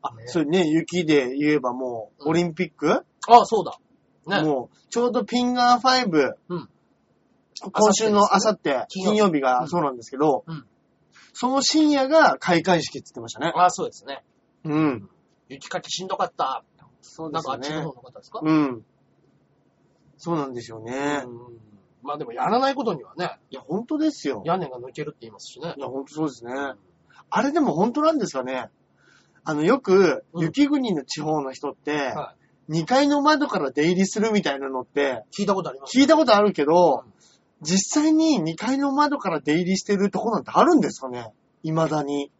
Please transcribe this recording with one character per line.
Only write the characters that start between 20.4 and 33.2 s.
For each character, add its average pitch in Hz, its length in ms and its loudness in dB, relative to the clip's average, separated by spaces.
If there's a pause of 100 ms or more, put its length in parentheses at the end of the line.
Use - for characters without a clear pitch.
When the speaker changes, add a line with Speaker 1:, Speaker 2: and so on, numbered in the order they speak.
Speaker 2:
ん 131 60 -12
で 120 80 -10
し 110 100 -16
ょ 110 80 -16
う 110 40 -18
ね。 139 420 -4
Speaker 1:
う 123 40 -16
ん。 120 300 -20 (440)
ま 143 100 -8
あ 147 40 -8
で 156 80 -8
も - 80 -14
や 247 120 -4
ら 214 140 2
な 269 100 2
い 269 60 -2
こ 269 80 -4
と 220 100 -2
に 131 100 -10
は - 120 -20
ね。 175 240 -8 (100)
Speaker 2:
い 131 60 -16
や、 131 60 -14
本 202 240 -6
当 311 120 -6
で 311 140 0
す - 160 -10
よ。 107 180 -6
Speaker 1:
屋 170 120 0
根 160 120 -6
が 127 80 -14
抜 123 140 -16
け 151 120 -10
る 147 60 -10
っ - 20 -16
て - 100 -20
言 113 80 -18
い - 20 -20
ま 101 80 -20
す - 80 -20
し - 120 -20
ね。 160 180 -10
Speaker 2:
い 139 40 -12
や、 131 60 -10
本 135 180 -10
当 139 80 -20
そ 156 120 -4
う - 20 -2
で 135 60 -6
す 117 120 -20
ね。 123 80 -10
Speaker 1:
う - 40 -8
ん。 139 180 -8 (540)
Speaker 2:
あ 208 120 0
れ 277 100 0
で 339 80 0
も 143 140 0
本 214 200 0
当 294 80 -2
な 320 120 4
ん 311 40 -2
で 202 100 -2
す - 60 -10
か 131 100 -4
ね。 127 260 -8 (720)
あ 160 100 -4
の、 151 100 -2
よ 247 160 4
く、 185 440 4 (100)
Speaker 1:
う 170 60 -8
ん。 170 40 0
Speaker 2:
雪 269 240 2
国 262 280 0
の 139 80 -4
地 - 180 -10
方 151 200 -2
の 131 100 -6
人 135 200 -8
っ - 40 -14
て、 - 220 -8
Speaker 1:
は 131 380 -6 (320)
い。 151 60 -6
Speaker 2:
二 160 120 -2
階 269 220 4
の 285 140 2